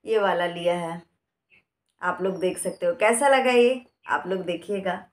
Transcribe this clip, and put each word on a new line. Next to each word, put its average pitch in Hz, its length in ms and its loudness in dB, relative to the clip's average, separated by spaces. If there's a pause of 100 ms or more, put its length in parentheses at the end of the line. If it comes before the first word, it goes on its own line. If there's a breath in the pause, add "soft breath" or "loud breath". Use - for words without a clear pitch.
ये 220 140 0
वाला 175 280 0
लिया 175 280 -2
है। 175 260 -8 (1000 soft breath)
आप 175 200 -2
लोग 185 180 -2
देख 180 180 -2
सकते - 280 -6
हो 175 100 2
कैसा 233 320 2
लगा 262 240 4
ये, 247 300 4 (260)
आप 147 200 -2
लोग 185 140 -2
देखिएगा। 180 580 -6 (140)